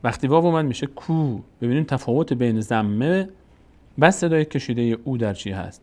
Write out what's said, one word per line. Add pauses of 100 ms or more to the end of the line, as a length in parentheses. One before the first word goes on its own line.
وقتی
واو
اومد
می‌شه
کو. (220)
ببینیم
تفاوت
بین
ضمه (720)
و
صدای
کشیدهٔ
او
در
چی
هست.